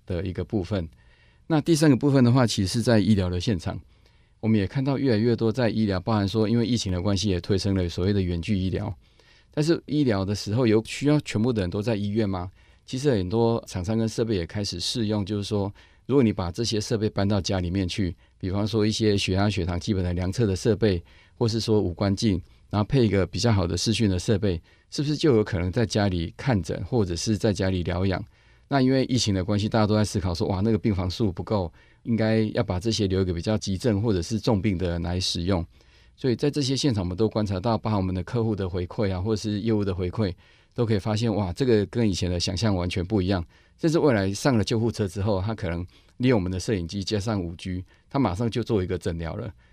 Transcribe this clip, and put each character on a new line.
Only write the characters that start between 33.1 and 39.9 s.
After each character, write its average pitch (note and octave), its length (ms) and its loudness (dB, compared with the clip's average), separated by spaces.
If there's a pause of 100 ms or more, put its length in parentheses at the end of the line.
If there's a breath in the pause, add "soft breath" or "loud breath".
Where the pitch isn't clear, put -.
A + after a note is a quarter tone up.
一 - 20 2
个 F#2 80 -2
比 E2+ 100 -4
较 G#2+ 160 0
急 G2 200 -4
症 G2+ 240 0
或 A#2 100 0
者 F2+ 100 2
是 A2 160 -4
重 G#2 240 2
病 G2 160 0
的 F2 120 -2
人 E2+ 120 -2
来 F2 160 -2
使 F2+ 260 -4
用。” F2+ 220 0 (520 soft breath)
所 C3+ 120 -2
以 A#2 60 2
在 C#3+ 160 0
这 D3 100 -2
些 C3+ 140 0
现 C3 180 2
场， G2+ 100 0
我 F2 40 -2
们 F2+ 80 -4
都 G#2+ 140 2
观 G#2+ 160 -2
察 G2 120 -2
到， A2 200 0
包 A2 140 -2
含 G#2+ 60 2
我 F#2+ 60 2
们 F#2 100 -2
的 F2+ 100 -2
客 A#2 200 -2
户 A2 100 0
的 F#2+ 140 -4
回 F2+ 180 -4
馈 F#2+ 280 -2
啊， F2+ 80 -4
或 A2 120 0
者 G#2+ 40 0
是 G#2 240 -2
业 A2+ 100 0
务 G#2 120 2
的 F#2+ 120 -2